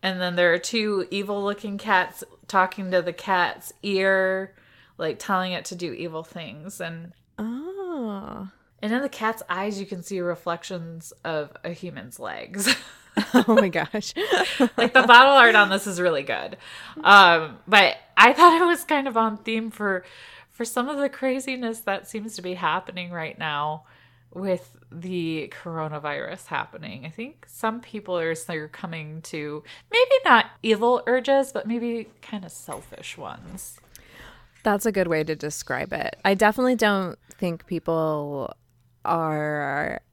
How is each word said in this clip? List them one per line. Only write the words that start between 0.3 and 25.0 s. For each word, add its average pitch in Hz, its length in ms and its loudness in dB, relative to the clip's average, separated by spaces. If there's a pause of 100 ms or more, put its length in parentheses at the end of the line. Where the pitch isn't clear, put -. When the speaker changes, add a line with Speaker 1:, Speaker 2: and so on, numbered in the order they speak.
Speaker 1:
there 175 180 4
are 180 40 -2
two 208 520 -2
evil 202 320 -4
looking 202 360 -6
cats 185 440 0 (240)
talking 185 460 0
to 180 100 2
the 175 100 -4
cat's 175 600 -2 (100)
ear, 190 720 0 (440)
like 160 200 -4
telling 185 340 -2
it 175 140 -8
to - 80 -12
do 175 180 -8
evil 160 300 -10
things. 151 580 -16
And 165 320 -12 (280)
Speaker 2:
Oh. 247 1080 -8 (340)
Speaker 1:
and 214 100 -4
in 247 100 -2
the 277 60 -4
cat's 226 400 -6
eyes, 196 320 -6
you 190 60 -8
can 180 180 -10
see 190 160 -8
reflections 170 920 -8 (120)
of 151 260 -6 (140)
a 160 60 -8
human's 127 500 -14
legs. 196 600 -6
<laughs> - 40 -20 (320)
Speaker 2:
<laughs> - 180 -4
Oh 233 220 4
my 202 120 4
gosh. 170 460 -6 (640)
Speaker 1:
Like, 240 180 0
the 262 80 8
bottle 247 300 10
art 233 240 8
on 202 120 6
this 196 200 -2
is 175 120 -6
really 165 220 0
good. 104 340 -6 (460)
Um, 170 640 8
but 190 300 6 (200)
I 226 160 10
thought 330 300 8
it - 20 4
was 349 200 0
kind 277 240 0
of 233 80 -4
on 220 220 0
theme 220 340 -4
for, 190 320 -2 (480)
for - 120 -8
some 240 240 -4
of 294 100 -4
the 277 100 0
craziness 254 720 -4
that - 280 -6
seems 214 280 -12
to 185 60 -14
be 180 120 -6
happening 180 560 -4
right 165 260 -8
now 151 460 -4 (500)
with 180 440 -6 (160)
the 170 680 -6